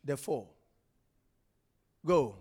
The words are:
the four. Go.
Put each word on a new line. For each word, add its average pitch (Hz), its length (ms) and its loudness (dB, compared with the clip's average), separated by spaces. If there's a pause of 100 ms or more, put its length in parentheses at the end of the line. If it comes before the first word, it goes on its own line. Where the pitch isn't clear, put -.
the 139 140 -4
four. - 300 -6 (1600)
Go. 147 360 4